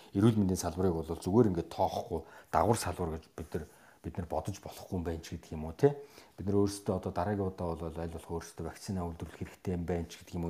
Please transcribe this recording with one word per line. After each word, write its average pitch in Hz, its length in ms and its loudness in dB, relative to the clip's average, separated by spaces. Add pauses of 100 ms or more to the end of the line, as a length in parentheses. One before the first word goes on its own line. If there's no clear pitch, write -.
(140)
эрүүл 107 240 6
мэндийн 92 220 4
салбарыг 87 340 2
бол 80 140 -2
зүгээр 98 420 6
ингээд 85 220 -2
тоохгүй 95 480 0 (320)
дагвар 92 260 6
салбар 85 400 -4
гэж - 60 -16 (100)
бид - 220 -10
нар, 80 80 -6 (400)
бид 82 120 -6
нар 87 140 -4
бодож 78 300 -2
болохгүй - 400 -8
юм 85 40 -2
байна 82 200 -4
ч - 100 -10
гэдэг - 160 -10
юм 78 140 -6
уу, 80 100 -8
те. 143 220 4 (420)
Бид 90 80 -6
нар 101 160 4
өөрсдөө 101 320 0
одоо 92 160 -2
дараагийн 95 400 0
удаа 85 240 -4
бол 82 240 -6
аль 82 160 -6
болох 80 180 -12 (220)
өөрсдөө 80 160 -6
вакцина 95 320 -4
үйлдвэрлэх 85 480 -8 (160)
хэрэгтэй 95 80 0
юм 85 80 -2
байна 85 240 -2
ч - 160 -14
гэдэг - 160 -12
юм. 85 120 -2